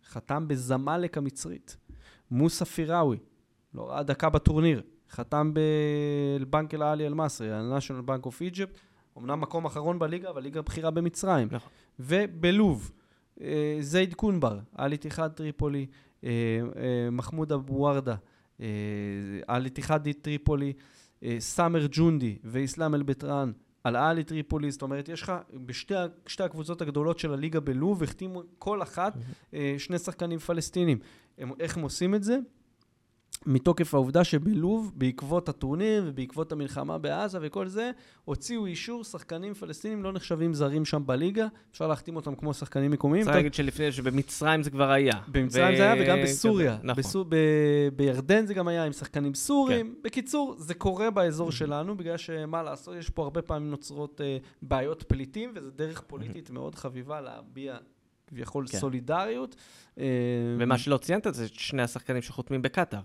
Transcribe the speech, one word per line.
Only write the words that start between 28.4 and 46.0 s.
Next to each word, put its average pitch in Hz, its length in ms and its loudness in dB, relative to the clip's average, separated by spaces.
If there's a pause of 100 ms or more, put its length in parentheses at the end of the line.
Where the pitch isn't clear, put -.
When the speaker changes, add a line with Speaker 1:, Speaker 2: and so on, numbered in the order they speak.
Speaker 1:
כל 196 240 -2
אחת, 180 340 -2
Speaker 2:
מהמם. 120 100 -10 (280)
Speaker 1:
אה, 139 240 -2
שני 175 200 -4
שחקנים 170 400 -4
פלסטינים. 165 600 2 (400)
הם, 127 120 -10 (100)
איך 165 160 -2
הם 165 60 -2
עושים 180 320 0
את 208 100 2
זה? 240 140 2 (1080)
מתוקף 151 480 4
העובדה 139 300 6
שבלוב, 190 720 2
בעקבות 139 540 0
הטורניר 185 580 0
ובעקבות 135 460 -6
המלחמה 143 460 -4
בעזה 165 440 -4
וכל 185 260 -6
זה, 220 220 -4 (340)
הוציאו 208 420 -4
אישור, 220 380 -8
שחקנים 180 500 -10
פלסטינים 202 480 -8
לא 190 100 -4
נחשבים 170 420 0
זרים 147 300 2
שם 147 220 0
בליגה, 180 400 2 (260)
אפשר 160 140 -4
להחתים 160 300 -2
אותם 147 180 -6
כמו 147 200 -2
שחקנים 139 360 0
מקומיים. 147 340 4
Speaker 2:
צריך 185 80 2
Speaker 1:
אתה 147 60 6
Speaker 2:
להגיד 147 160 2
שלפני, 147 380 0
שבמצרים 139 720 2
זה 143 80 0
כבר 135 200 4
היה. 135 220 8 (160)
Speaker 1:
במצרים 131 460 4
Speaker 2:
ו-, - 20 6
Speaker 1:
זה 202 160 8
היה, - 120 6